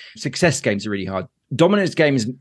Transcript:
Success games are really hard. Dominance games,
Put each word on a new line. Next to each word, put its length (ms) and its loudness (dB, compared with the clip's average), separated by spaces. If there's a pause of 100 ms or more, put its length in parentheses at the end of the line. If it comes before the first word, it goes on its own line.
(160)
Success 460 0
games 260 -2
are 20 -6
really 160 -4
hard. 220 -6 (280)
Dominance 380 2
games, 320 2 (160)